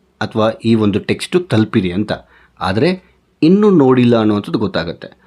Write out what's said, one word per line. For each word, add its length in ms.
ಅಥವಾ 300
ಈ 240
ಒಂದು 240
ಟೆಕ್ಸ್ಟ್ 500
ತಲುಪಿದೆ 420
ಅಂತ. 200
ಆದ್ರೆ 440
ಇನ್ನೂ 260
ನೋಡಿಲ್ಲ 480
ಅನ್ನುವಂಥದ್ದು 420
ಗೊತ್ತಾಗುತ್ತೆ. 480